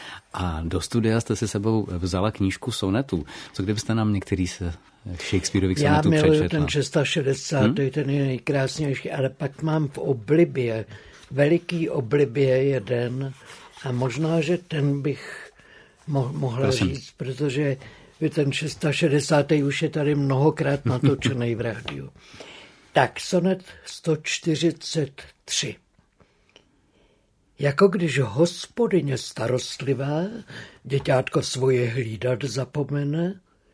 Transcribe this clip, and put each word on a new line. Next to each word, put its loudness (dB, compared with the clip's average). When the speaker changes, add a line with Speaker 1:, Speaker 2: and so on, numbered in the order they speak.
Speaker 1:
A -2
do -2
studia 2
jste -2
si -2
sebou 0
vzala 0
knížku -2
sonetů. -2
Co -4
kdybyste -2
nám 2
některý 0
z -8
Shakespeareových 2
Speaker 2:
Já 4
Speaker 1:
sonetů 6
Speaker 2:
miluju 6
Speaker 1:
přečetla? 2
Speaker 2:
ten 2
šesta 0
šedesátý, 0
Speaker 1:
Hm? -2
Speaker 2:
ten -2
je 2
nejkrásnější, -2
ale 0
pak -8
mám 0
v -14
oblibě, 2
veliký 2
oblibě 2
jeden -2
a -4
možná, 0
že 0
ten 0
bych -6
mo-, 0
mohla -2
Speaker 1:
Prosím. 2
Speaker 2:
říct, -8
protože -2
ten 2
šesta -2
šedesátý 4
už 0
je 2
tady 0
mnohokrát 2
natočený 2
v -4
rádiu. -6
Tak, 2
sonet 0
sto -2
čtyřicet -2
tři. -4
Jako 4
když 0
hospodyně 0
starostlivá -2
děťátko 0
svoje 2
hlídat -2
zapomene, -2